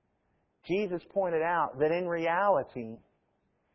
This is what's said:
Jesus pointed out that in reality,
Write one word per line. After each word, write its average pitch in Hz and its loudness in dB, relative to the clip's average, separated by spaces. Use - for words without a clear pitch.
Jesus 180 -2
pointed 170 0
out 165 0
that 151 4
in 175 -2
reality, 165 0